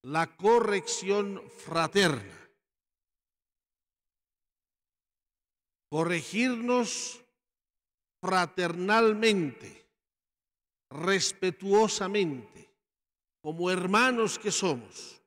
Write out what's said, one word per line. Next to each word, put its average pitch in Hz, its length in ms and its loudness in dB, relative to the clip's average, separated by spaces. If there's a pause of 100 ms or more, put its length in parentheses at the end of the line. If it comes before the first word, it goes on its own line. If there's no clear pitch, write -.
la 160 320 -4
corrección 208 1120 0 (120)
fraterna. 156 880 -2 (3500)
Corregirnos 226 1300 -2 (960)
fraternalmente, 185 1700 0 (1000)
respetuosamente, 190 1800 0 (680)
como 170 260 -4
hermanos 208 680 2
que 208 100 -4
somos. - 760 -6